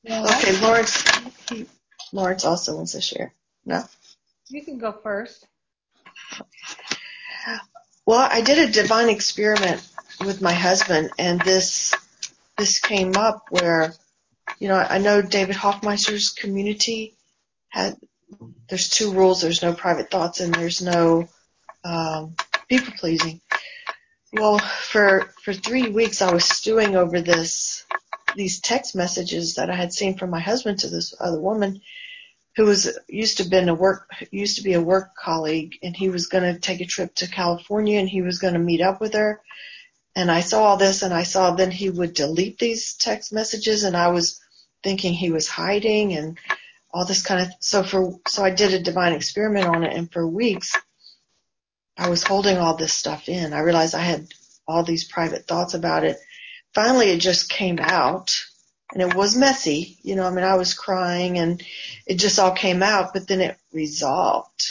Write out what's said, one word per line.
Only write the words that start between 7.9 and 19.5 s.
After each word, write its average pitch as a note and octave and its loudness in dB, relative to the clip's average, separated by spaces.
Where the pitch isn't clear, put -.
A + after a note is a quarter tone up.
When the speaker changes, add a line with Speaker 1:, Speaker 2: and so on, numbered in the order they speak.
Speaker 2:
Well, A#3+ 6
I A3+ 2
did C#4 4
a - -2
divine A3 4
experiment G#3 0
with G3 -4
my F3 2
husband, F3 2
and F3 0
this, - 0
this G3+ 0
came F#3+ 0
up G#3+ 0
where, E3+ 2
you G3+ -4
know, F#3+ 2
I F#3 2
know G#3 4
David G3 0
Hoffmeister's G#3 -2
community G#3 -4
had, - -4
there's F#3 -2
two G#3+ 0
rules. F#3 6
There's E3+ 0